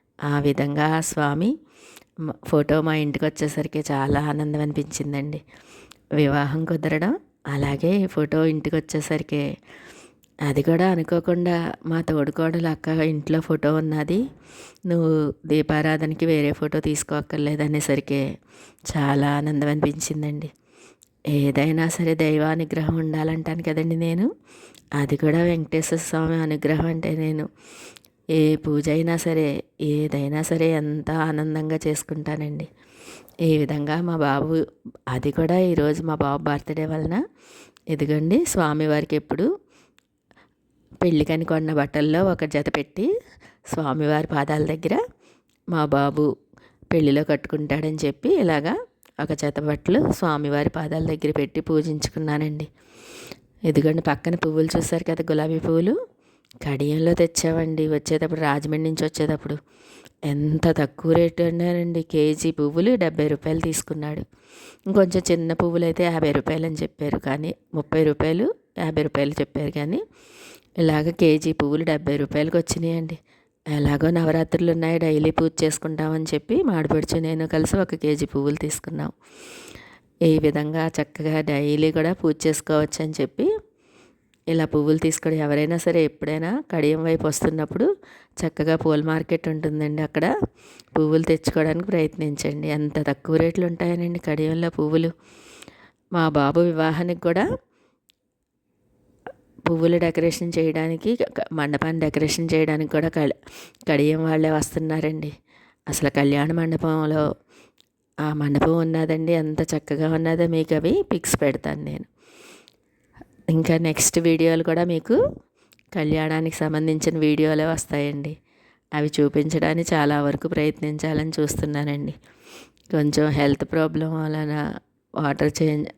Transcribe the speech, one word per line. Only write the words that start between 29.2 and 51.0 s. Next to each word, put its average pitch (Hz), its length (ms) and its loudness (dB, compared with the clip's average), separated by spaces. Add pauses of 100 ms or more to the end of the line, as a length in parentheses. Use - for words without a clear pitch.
ఏదైనా 151 640 0
సరే 165 300 2
ఎంత 151 380 -2
ఆనందంగా 156 760 -2
చేసుకుంటానండి. 151 840 -6 (720)
ఈ 160 180 6
విధంగా 151 420 0
మా 175 160 -2
బాబు, 147 500 2 (420)
అది 127 220 -2
కూడా 165 280 2
ఈరోజు 160 440 2
మా 160 120 -2
బాబు 143 280 -2
బర్త్‌డే 156 440 -4
వలన 160 380 -2 (640)
ఇదిగోండి, 156 560 2
స్వామివారికి 151 720 0
ఎప్పుడు 170 420 -2 (1400)
పెళ్ళికని 160 420 -2
కొన్న 156 300 -2
బట్టల్లో 151 580 0
ఒక 165 120 -4
జత 147 200 -4 (120)
పెట్టి 254 440 -4 (460)
స్వామివారి 151 600 0
పాదాల 151 380 -2
దగ్గర 165 420 -2 (640)
మా 160 180 0
బాబు 143 500 2 (560)
పెళ్ళిలో 147 320 4
కట్టుకుంటాడని 151 800 -2
చెప్పి 269 360 0
ఇలాగా 180 460 0 (360)
ఒక 151 100 -4
జత 147 280 -4
బట్టలు 151 520 2
స్వామివారి 147 560 0
పాదాల 160 380 -4